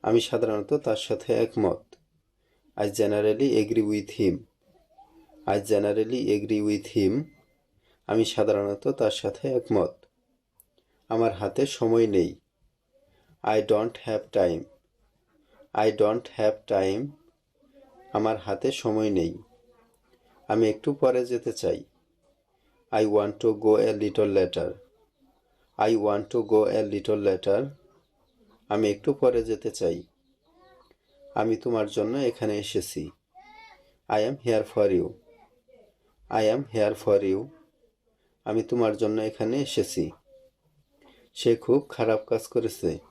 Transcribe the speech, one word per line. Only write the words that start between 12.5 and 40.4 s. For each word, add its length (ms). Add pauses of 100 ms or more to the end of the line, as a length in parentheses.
I 160
don't 360 (100)
have 180 (160)
time। 220 (1120)
I 160
don't 360 (120)
have 200 (180)
time। 260 (1120)
আমার 240
হাতে 360
সময় 380
নেই। 280 (1080)
আমি 220
একটু 240
পরে 320
যেতে 260
চাই। 320 (1080)
I 120
want 280
to 220
go 220
a 160
little 460
later। 320 (1080)
I 180
want 280 (100)
to 80
go 240
a 160 (120)
little 340
later। 320 (1080)
আমি 220
একটু 240
পরে 280
যেতে 280
চাই। 320 (1300)
আমি 220
তোমার 300
জন্য 320
এখানে 400
এসেছি। 520 (1000)
I 200
am 80 (100)
here 180 (100)
for 160
you। 180 (1200)
I 120 (120)
am 80 (120)
here 200 (100)
for 180
you। 260 (960)
আমি 180
তোমার 340
জন্য 260
এখানে 400
এসেছি। 480 (1200)